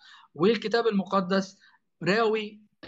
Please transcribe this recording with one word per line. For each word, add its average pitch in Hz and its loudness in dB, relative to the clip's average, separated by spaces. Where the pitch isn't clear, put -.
والكتاب 220 0
المقدس 190 -2
راوي 214 0